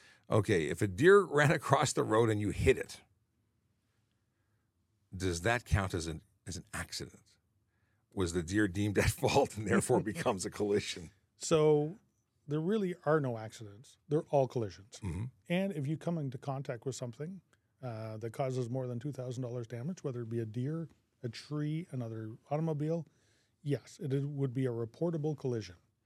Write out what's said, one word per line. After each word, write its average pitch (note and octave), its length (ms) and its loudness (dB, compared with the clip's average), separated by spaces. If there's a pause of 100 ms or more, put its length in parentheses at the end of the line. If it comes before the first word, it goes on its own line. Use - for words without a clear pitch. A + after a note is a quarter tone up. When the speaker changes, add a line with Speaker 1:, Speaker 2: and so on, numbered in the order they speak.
(320)
Speaker 1:
Okay, G2 380 4
if - 120 -2
a G#2+ 60 2
deer D#3+ 320 8
<laughs> F3+ 100 0
ran D3 220 6
across D3 400 4
the C#3+ 120 0
road A2+ 260 4
and G#2+ 100 2
you G2+ 120 0
hit - 260 4
it, - 240 -8 (2250)
does F2 260 -2
that A#2 240 2
count F#2+ 280 2
as E2 140 -2
an, D#2 140 -6 (260)
as E2 100 -8
an - 60 -14 (100)
accident? - 460 -10 (960)
Was F2+ 200 0
the F2+ 100 0
deer G2+ 260 2
deemed G2+ 280 0
at - 120 4
<laughs> - 0 -
fault - 480 2
and G#2+ 100 -6
therefore C3 320 4
Speaker 2:
<laughs> G2+ 140 -4
Speaker 1:
becomes A2 320 -2
a G2 40 -6
collision? G2+ 640 -2 (280)
Speaker 2:
So D3+ 580 4 (500)
there D3 140 -4
really F#3 340 0 (100)
are D#3 140 6
no B2 180 -2
accidents. G#2+ 600 -14 (100)
They're D3+ 220 0
all C3+ 180 4
collisions. G2+ 560 -6
Speaker 1:
Mm-hmm. F#2+ 220 -4 (240)
Speaker 2:
And F#3+ 240 0
if C3+ 140 -4
you D#3 100 -2
come E3+ 200 -4
into C#3 200 -6
contact C3+ 480 -8
with C3 100 -4
something, D#3 460 -10 (420)
uh, A2 340 -8
that A2 140 -6
causes C3 380 -2
more B2+ 180 -4
than B2 100 -6
two C#3+ 140 -6
thousand B2+ 320 -8
dollars A#2+ 240 -6
damage, B2+ 380 -8
whether B2 160 -6
it A2 80 -8
be A#2 100 -2
a A2+ 60 -2
deer, C#3 420 -4 (380)
a - 40 -4
tree, D3+ 640 -4
another A2+ 380 -6 (200)
automobile, D#3 560 -2 (560)
yes, - 400 -4
it, C#3 120 -4
it C#3 100 0
would C#3 300 -2
be C3 140 0
a B2 40 -2
reportable D3 680 -2
collision. A2+ 380 -4 (300)